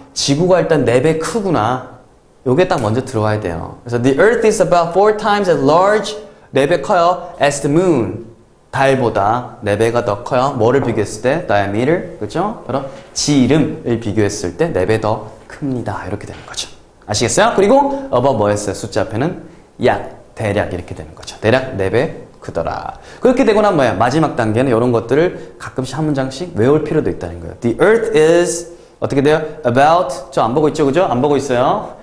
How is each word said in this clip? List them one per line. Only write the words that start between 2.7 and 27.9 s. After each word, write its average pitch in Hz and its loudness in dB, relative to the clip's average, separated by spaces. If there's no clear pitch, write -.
먼저 113 0
들어와야 107 0
돼요. 87 -6
그래서 117 -2
the 135 2
earth 226 4
is 214 4
about 170 2
four 208 4
times 208 0
as 151 2
large, 196 2
네 131 2
배 170 0
커요, 180 0
as 143 0
the 143 0
moon, 139 0
달보다 123 0
네 101 0
배가 113 2
더 101 -2
커요. 139 0
뭐를 123 4
비교했을 110 -4
때? 147 -2
diameter, 107 0
그죠? 170 -6
바로 139 -4
지름을 135 2
비교했을 98 -2
때 165 0
네 92 0
배 107 2
더 107 -4
큽니다. 117 -6
이렇게 - -8
되는 - -16
거죠. - -12
아시겠어요? 123 0
그리고 269 2
above 135 2
뭐였어요? 104 0
숫자 104 -4
앞에는 123 -4
약, - -4
대략 101 -2
이렇게 90 -8
되는 78 -16
거죠. - -18
대략 120 0
네 95 0
배 123 -2
크더라. - -6
그렇게 254 4
되고 214 2
나면 202 2
뭐야? 123 2
마지막 123 0
단계는 117 0
이런 120 2
것들을 147 0
가끔씩 - -8
한 160 -2
문장씩 139 -4
외울 139 4
필요도 147 0
있다는 85 -8
거예요. 85 -14
The 117 -2
earth 196 2